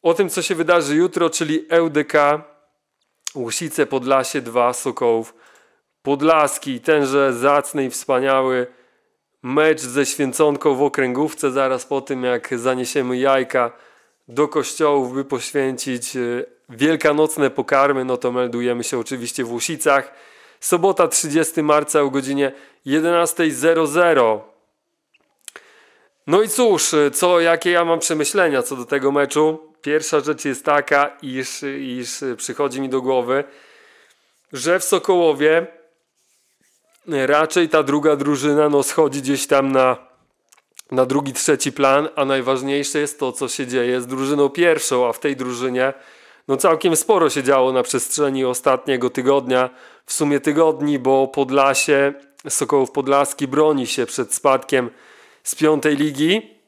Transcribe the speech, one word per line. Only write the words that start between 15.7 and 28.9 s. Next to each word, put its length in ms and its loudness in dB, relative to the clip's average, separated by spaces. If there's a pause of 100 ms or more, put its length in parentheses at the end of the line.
e, 40 -4 (500)
wielkanocne 800 2
pokarmy, 560 0
no 120 -2
to 140 -2
meldujemy 520 -2
się 160 -4
oczywiście 440 -8
w 80 -8
Łusicach. 640 -2 (460)
Sobota, 480 2
trzydziesty 560 -2
marca 380 2
o 80 0
godzinie 420 -2 (340)
jedenastej 680 0
zero 360 0
zero. 600 2 (1800)
No 140 4
i 80 0
cóż, 460 2 (180)
co, 260 2
jakie 320 2
ja 140 2
mam 140 0
przemyślenia 640 0
co 120 -8
do 100 -10
tego 260 0